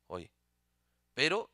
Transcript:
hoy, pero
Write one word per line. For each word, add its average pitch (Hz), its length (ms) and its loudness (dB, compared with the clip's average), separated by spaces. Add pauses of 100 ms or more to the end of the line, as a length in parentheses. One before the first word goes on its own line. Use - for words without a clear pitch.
hoy, 87 240 -10 (800)
pero 160 400 0